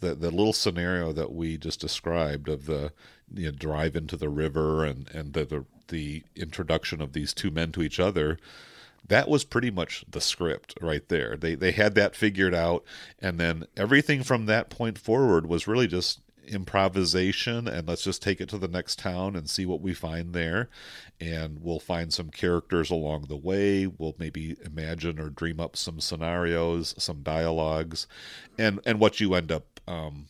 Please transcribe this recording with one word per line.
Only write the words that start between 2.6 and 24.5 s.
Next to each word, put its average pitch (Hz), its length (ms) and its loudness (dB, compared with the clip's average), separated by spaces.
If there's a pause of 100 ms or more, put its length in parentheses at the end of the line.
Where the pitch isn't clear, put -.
the, 76 260 -2 (420)
you 85 120 -6
know, 76 60 -2
drive 76 440 -2
into 80 220 -6
the 76 120 -2
river 78 540 2
and, 67 300 -4
and 76 180 -8
the, 76 140 0
the, 71 200 -6 (220)
the 78 360 -6 (120)
introduction 82 680 -2
of 71 120 -6
these 76 200 -2
two 95 180 -2
men 80 220 0
to 87 100 0
each 76 180 -2
other, 82 360 2 (720)
that 123 200 6
was 147 160 6
pretty 120 260 0
much 90 380 -4
the 87 100 -6
script - 640 -2
right 78 260 -2
there. 67 300 0
They, 80 180 -2
they 90 160 2
had 104 240 4
that 101 200 6
figured 95 380 2
out, 85 300 2 (360)
and 90 200 -2
then 82 260 0 (120)
everything 139 460 4
from 117 240 2
that 107 220 4
point 113 280 -4
forward 110 500 4
was 82 200 0
really 117 200 4
just 87 320 -2 (260)
improvisation, 95 1200 2
and 80 180 -4
let's 85 160 -2
just - 180 -4
take 98 200 0
it 85 80 -8
to 107 80 -6
the 95 100 -2
next 87 320 -4
town 92 380 -4
and 76 120 -8
see 92 160 -2
what 90 140 -2
we 92 140 -2
find 85 400 -6
there. 87 360 -2 (520)
And 80 400 -6
we'll 82 180 -2
find 85 340 -4
some 82 180 -4
characters 87 600 2
along 76 360 -2
the 73 100 -8
way. 95 500 2
We'll 80 320 -6
maybe 80 460 -6